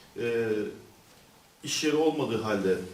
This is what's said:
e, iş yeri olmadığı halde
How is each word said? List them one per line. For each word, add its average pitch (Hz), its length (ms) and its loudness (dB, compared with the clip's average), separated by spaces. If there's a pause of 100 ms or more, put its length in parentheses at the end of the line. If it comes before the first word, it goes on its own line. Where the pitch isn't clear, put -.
(200)
e, 117 300 0 (1120)
iş 151 200 -4
yeri 151 120 4
olmadığı 147 460 2
halde 95 340 2 (180)